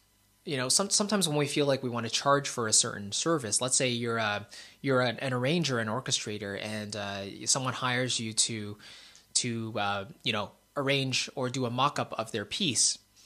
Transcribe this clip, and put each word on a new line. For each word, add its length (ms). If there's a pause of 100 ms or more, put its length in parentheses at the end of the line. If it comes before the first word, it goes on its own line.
(480)
you 80
know, 120
some-, 220
sometimes 380
when 80
we 120
feel 180
like 160
we 80
wanna 180
charge 400
for 200
a 40
certain 380
service, 500
let's 160
say 120
you're 300
a, 280 (340)
you're 200
an, 180
an 140
arranger, 480
an 80
orchestrator, 760
and, 320
uh, 520
someone 260
hires 480
you 120
to, 460 (560)
to, 420
uh, 280 (180)
you 100
know, 200 (240)
arrange 580
or 140
do 180
a 40
mock-up 460
of 140
their 140
piece. 520 (300)